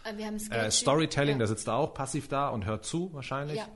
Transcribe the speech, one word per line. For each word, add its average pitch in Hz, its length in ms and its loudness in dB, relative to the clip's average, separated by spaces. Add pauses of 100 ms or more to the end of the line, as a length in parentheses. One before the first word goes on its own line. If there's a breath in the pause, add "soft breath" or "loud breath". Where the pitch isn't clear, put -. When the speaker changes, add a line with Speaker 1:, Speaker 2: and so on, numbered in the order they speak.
Speaker 1:
Äh, 214 140 -6
wir 214 80 -4
haben 214 100 -4
Speaker 2:
Äh, 208 40 -4
Speaker 1:
Sketche. 110 320 0
Speaker 2:
Storytelling, 143 640 4
Speaker 1:
Ja. 127 40 0
Speaker 2:
da 110 80 4
sitzt 110 220 0
er 110 60 2
auch 147 180 2
passiv 135 340 -4
da 139 220 0
und 110 160 -2
hört 107 200 -2
zu 175 280 -4
wahrscheinlich. 143 460 -4
Speaker 1:
Ja. 208 160 -6